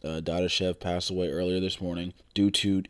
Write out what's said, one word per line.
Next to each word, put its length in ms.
uh, 200
Dadashev 560
passed 320
away 180
earlier 300
this 200
morning 340
due 160
to 400